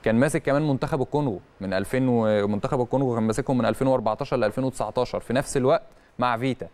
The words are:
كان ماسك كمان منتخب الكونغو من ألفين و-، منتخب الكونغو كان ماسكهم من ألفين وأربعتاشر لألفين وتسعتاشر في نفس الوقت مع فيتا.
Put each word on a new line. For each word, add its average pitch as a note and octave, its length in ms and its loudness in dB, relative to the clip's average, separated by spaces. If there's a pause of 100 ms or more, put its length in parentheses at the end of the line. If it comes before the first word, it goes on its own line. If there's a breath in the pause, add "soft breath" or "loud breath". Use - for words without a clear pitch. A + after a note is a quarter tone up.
كان A2+ 120 2
ماسك D#3 260 2
كمان D3 260 0
منتخب C#3 340 0
الكونغو C3 380 -2 (220)
من F#2+ 120 -4
ألفين B2+ 340 0
و-، G#2+ 400 2
منتخب G#2+ 340 -2
الكونغو B2+ 340 0
كان A2+ 80 0
ماسكهم B2 340 0
من A#2+ 80 2
ألفين A2+ 220 0
وأربعتاشر B2 500 0
لألفين A#2 260 0
وتسعتاشر A#2 560 -2
في - 140 -6
نفس C#3+ 240 -2
الوقت C3+ 260 2 (360 soft breath)
مع B2 180 0
فيتا. A#2+ 360 -4